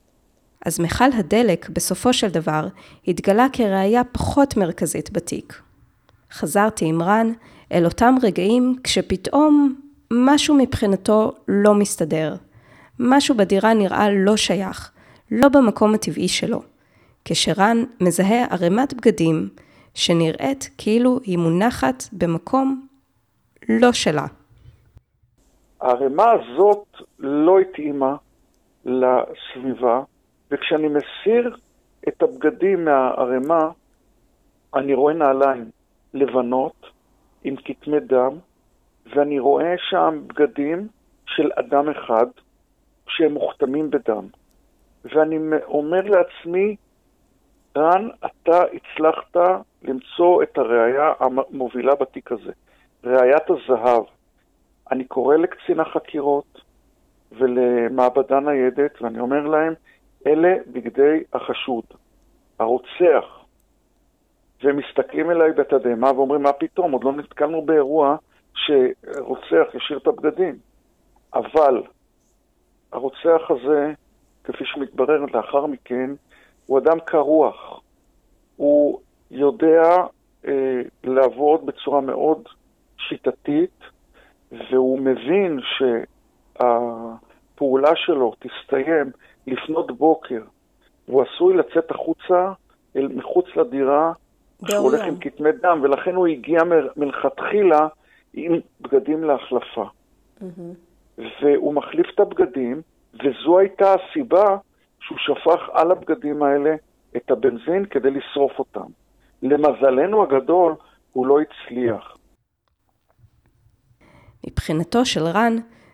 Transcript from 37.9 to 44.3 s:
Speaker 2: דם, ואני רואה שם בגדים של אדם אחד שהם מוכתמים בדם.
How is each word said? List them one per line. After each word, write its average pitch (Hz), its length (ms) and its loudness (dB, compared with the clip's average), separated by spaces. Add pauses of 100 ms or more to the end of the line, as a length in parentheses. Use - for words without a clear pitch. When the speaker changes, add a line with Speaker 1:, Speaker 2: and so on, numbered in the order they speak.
Speaker 2:
דם, 131 340 0 (840)
ואני 143 240 0
רואה 143 340 2 (160)
שם 160 380 0
בגדים 151 600 -2 (380)
של 151 300 -2
אדם 143 340 0
אחד 120 360 0 (840)
שהם 151 260 0
מוכתמים 147 560 -4
בדם. 107 380 -4 (800)